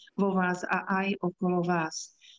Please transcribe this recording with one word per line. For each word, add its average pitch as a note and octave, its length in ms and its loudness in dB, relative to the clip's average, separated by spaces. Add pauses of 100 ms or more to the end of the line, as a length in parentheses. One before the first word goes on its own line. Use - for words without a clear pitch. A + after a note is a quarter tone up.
(160)
vo G3 160 2
vás F3+ 320 0
a F#3 240 -2 (160)
aj G3 160 -2
okolo F3+ 400 0
vás. E3+ 560 -2 (220)